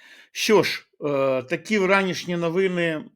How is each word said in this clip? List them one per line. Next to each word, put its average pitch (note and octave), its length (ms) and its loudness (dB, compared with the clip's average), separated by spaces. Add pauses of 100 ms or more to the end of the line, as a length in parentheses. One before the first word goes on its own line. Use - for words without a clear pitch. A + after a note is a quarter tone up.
(320)
Що G3+ 300 4
ж, - 260 -4 (160)
е, C3+ 380 0
такі E3+ 360 -4
вранішні F#3 580 0
новини, E3+ 680 -2 (120)